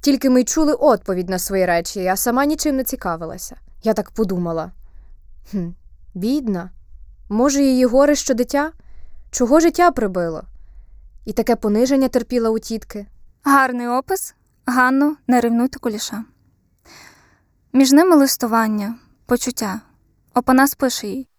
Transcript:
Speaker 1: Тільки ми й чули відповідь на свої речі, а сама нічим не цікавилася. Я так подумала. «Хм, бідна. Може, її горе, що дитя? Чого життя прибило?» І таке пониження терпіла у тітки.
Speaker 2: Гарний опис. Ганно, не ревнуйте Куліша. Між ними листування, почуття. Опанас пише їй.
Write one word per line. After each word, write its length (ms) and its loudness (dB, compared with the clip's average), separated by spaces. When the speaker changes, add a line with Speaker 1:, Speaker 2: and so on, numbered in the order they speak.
Speaker 1:
Тільки 280 2
ми 120 4
й 20 2
чули 300 0
відповідь 560 0
на 100 -4
свої 260 -2
речі, 420 -2
а 80 0
сама 300 0
нічим 300 -2
не 80 -4
цікавилася. 720 -8
Я 100 0
так 180 -4
подумала. 600 -4
«Хм, 160 -6
бідна. 560 -4
Може, 340 2
її 220 4
горе, 300 4
що 180 -2
дитя? 380 -2
Чого 280 4
життя 320 4
прибило?» 520 -4
І 80 -8
таке 220 0
пониження 520 0
терпіла 420 -2
у 100 -2
тітки. 460 -10
Speaker 2:
Гарний 440 2
опис. 480 -4
Ганно, 500 2
не 140 4
ревнуйте 380 -2
Куліша. 440 -8
Між 180 4
ними 240 6
листування, 800 0
почуття. 560 -4
Опанас 420 2
пише 320 -4
їй. 200 -10